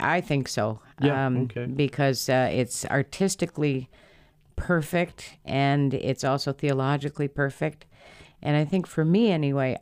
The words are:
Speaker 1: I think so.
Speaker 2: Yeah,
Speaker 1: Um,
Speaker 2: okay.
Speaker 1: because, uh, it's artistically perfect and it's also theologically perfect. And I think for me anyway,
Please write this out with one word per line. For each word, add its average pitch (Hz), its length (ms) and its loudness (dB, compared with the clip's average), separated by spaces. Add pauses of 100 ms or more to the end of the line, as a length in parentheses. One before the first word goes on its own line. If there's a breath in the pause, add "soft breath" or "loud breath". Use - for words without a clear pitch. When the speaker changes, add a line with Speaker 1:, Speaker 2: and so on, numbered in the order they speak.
Speaker 1:
I 170 200 0
think 139 280 -2
so. 110 320 -4 (200 soft breath)
Speaker 2:
Yeah, 135 240 2
Speaker 1:
Um, 127 180 2
Speaker 2:
okay. 120 220 -6
Speaker 1:
because, 135 600 0
uh, 127 240 2
it's - 340 -2
artistically 147 1040 -2 (640 soft breath)
perfect - 920 -2
and 139 480 2
it's - 320 -2
also 139 260 0
theologically 139 800 -2
perfect. 147 560 -4 (560 loud breath)
And 147 160 2
I 151 80 2
think 180 220 0
for 160 180 0
me 202 260 4
anyway, 139 500 0